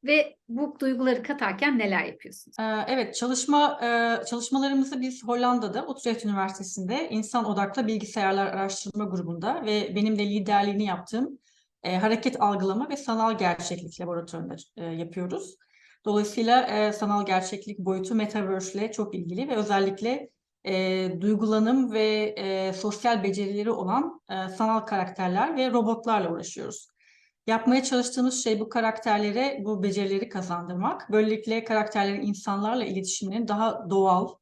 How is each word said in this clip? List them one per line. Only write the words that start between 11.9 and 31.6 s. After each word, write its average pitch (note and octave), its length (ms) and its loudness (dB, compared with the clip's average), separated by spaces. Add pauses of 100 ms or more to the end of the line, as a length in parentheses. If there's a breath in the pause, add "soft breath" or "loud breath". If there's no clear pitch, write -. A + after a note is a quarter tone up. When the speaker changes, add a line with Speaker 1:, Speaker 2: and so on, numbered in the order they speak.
Speaker 2:
hareket A3+ 440 2
algılama G3+ 480 2
ve C#4 80 -4
sanal A3+ 400 0
gerçeklik F3 640 -2
laboratuvarında, E3+ 540 -6 (220)
e, E3+ 80 -8
yapıyoruz. E3+ 680 -6 (500 soft breath)
Dolayısıyla, A3 560 4
e, G#3+ 320 0
sanal G#3 320 0
gerçeklik G3 540 -2
boyutu F#3+ 360 -2
metaverse G3 640 -2
ile A3 120 -2
çok G3+ 240 -4
ilgili F3+ 320 -4
ve C#4 80 0
özellikle, G3+ 720 0 (360)
e, F#3 440 0 (120)
duygulanım A3 680 4
ve, G#3+ 460 2
e, F#3+ 360 -2
sosyal G#3 500 0
becerileri G3+ 480 0
olan, A#3 580 0
e, F#3+ 200 -4
sanal A3 300 2
karakterler G3 800 0
ve B3+ 140 2
robotlarla A3+ 600 2
uğraşıyoruz. - 560 -8 (600 soft breath)
Yapmaya B3 360 4
çalıştığımız B3+ 600 0
şey G#3+ 160 2
bu A3 100 -4
karakterlere A3 960 0
bu G#3 180 -2
becerileri G3 460 0
kazandırmak. F3+ 840 -4
Böylelikle G#3+ 520 2